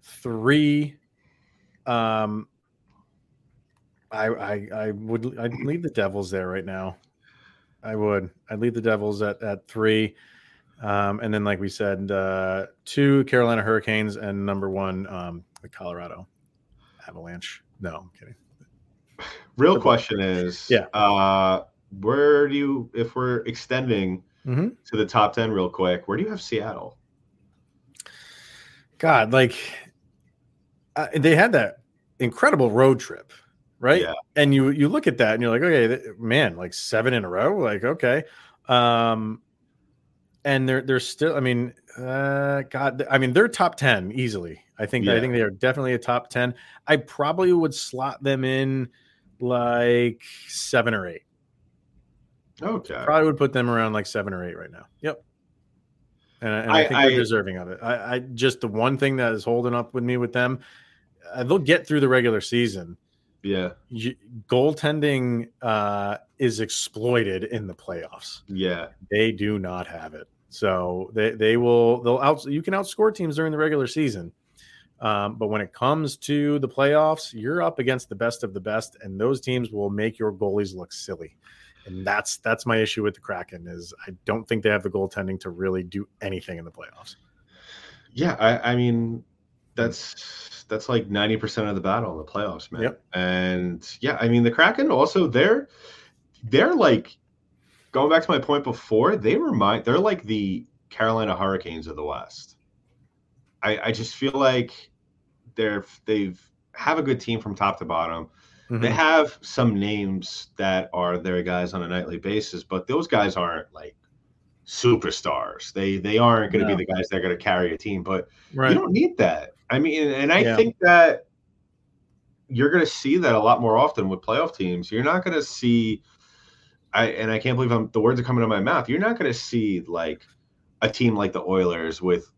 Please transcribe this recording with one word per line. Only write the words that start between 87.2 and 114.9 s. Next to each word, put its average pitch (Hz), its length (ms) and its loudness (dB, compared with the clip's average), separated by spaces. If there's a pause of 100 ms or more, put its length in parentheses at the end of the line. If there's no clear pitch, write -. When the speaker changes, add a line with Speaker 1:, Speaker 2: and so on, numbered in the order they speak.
Speaker 2:
Yeah, 156 280 -2
I, 117 320 2
I 123 40 2
mean, 117 460 0 (520)
that's, - 920 -8
that's, 107 200 -6
like, 107 220 0
ninety 107 260 0
percent 107 320 -4
of 101 60 -4
the 92 80 -4
battle 98 300 0
in 78 60 -10
the 78 140 -12
playoffs, 95 400 -8
man. 87 100 -6
Speaker 1:
Yep. - 200 -4 (100)
Speaker 2:
And, 92 880 -2
yeah, 135 200 -2
I 117 80 4
mean, 120 140 6
the 117 80 6
Kraken 220 400 4
also, 156 360 4
they're, 202 420 4 (760)
they're, 151 320 4
like, 151 420 2 (760)
going 135 180 2
back 160 140 6
to - 60 -6
my 147 80 4
point 143 260 0
before, 127 520 2
they 110 200 2
remind, 117 480 0
they're 127 140 2
like 196 260 0
the 101 420 -4 (240)
Carolina 110 460 -2
Hurricanes 87 500 -4
of 76 100 -12
the 73 80 -8
West. - 520 -12 (1040)
I, 104 220 0
I 113 80 -2
just 110 240 -8
feel 135 160 -2
like 127 580 0 (640)
they're, 104 300 -2 (200)
they've, 101 340 -2 (340)
have - 260 -2
a 156 40 -2
good 131 180 -2
team 113 200 -4
from 101 140 -10
top 98 240 0
to 90 80 -12
bottom. 82 400 -4 (440)
Speaker 1:
Mm-hmm. 117 120 -4
Speaker 2:
They 117 80 0
have 156 500 4
some 113 400 0
names 101 760 -4
that 95 360 -2
are 87 260 -2
their 90 240 -2
guys 87 300 -4
on 90 120 -6
a 85 40 -8
nightly 87 300 -6
basis, 98 460 -6
but 92 220 -6
those 151 200 -2
guys 101 300 2
aren't, 85 360 -4
like, 76 240 -18 (720)
superstars. 76 1080 -2